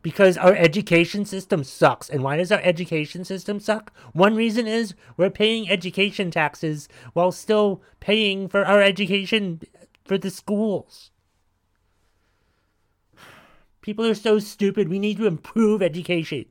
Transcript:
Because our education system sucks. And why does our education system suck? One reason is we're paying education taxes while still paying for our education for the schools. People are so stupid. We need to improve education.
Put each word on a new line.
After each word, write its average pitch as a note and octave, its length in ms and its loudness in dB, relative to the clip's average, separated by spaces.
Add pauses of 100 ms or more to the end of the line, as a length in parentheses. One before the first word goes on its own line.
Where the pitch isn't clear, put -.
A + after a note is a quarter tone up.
Because F3+ 360 4
our F#3 180 6
education E3+ 680 2
system F#3+ 380 -4
sucks. - 460 0
And C3+ 160 -4
why C#3 120 -2
does F3 140 0
our G3+ 100 2
education E3+ 640 -2
system G3 360 -8
suck? G#3+ 320 -4 (200)
One G3 220 4
reason A3+ 320 0
is A3 280 -4 (220)
we're F#3 140 2
paying A3 400 -2
education F#3+ 600 -2
taxes D3+ 580 -4 (240)
while F3+ 180 0
still G#3 520 0 (180)
paying G3 480 -2
for G3 160 0
our G3+ 180 4
education G3 760 0 (440)
for G3 140 -2
the F#3+ 120 -6
schools. G#3 800 -6 (2750)
People G#3+ 240 -6
are A3+ 100 2
so G#3+ 260 2
stupid. G3+ 480 0
We F#3 100 -2
need G#3 200 -2
to A3 80 0
improve G#3 560 2
education. E3 680 -4